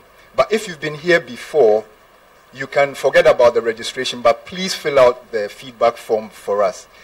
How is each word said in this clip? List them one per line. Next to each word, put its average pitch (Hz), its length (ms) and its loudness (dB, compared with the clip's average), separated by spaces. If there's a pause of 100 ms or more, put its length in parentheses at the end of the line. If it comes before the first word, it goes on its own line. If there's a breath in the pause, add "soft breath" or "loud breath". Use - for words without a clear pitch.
(360 soft breath)
But - 160 0
if 214 160 -4
you've 165 140 -14
been 151 140 -8
here 170 240 0
before, 117 680 0 (680)
you 135 120 -12
can 139 300 -2
forget 165 320 2
about 120 260 4
the 117 80 0
registration, 117 600 -8
but 117 240 0
please 185 260 -8
fill 143 240 -2
out 123 340 2
the 104 160 -6
feedback 117 500 -4
form 110 320 -4
for 101 340 -4
us. - 240 -4 (160 loud breath)